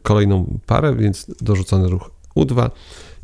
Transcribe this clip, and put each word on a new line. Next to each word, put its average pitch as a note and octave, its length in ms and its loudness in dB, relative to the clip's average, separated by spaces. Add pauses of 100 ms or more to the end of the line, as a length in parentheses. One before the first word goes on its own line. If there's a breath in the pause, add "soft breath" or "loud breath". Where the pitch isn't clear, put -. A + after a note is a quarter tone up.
kolejną G2 600 2
parę, C#3 300 2
więc G#2 320 -2 (140)
dorzucony F#2+ 480 2
ruch F#2 220 -4 (240)
U - 100 4
dwa B2 260 0 (520 loud breath)